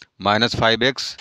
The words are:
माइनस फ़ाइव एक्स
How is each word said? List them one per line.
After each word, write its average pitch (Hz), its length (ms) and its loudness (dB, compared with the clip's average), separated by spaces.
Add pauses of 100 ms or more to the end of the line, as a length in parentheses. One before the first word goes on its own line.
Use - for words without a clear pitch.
(220)
माइनस 107 340 0
फ़ाइव 113 280 2
एक्स - 380 -4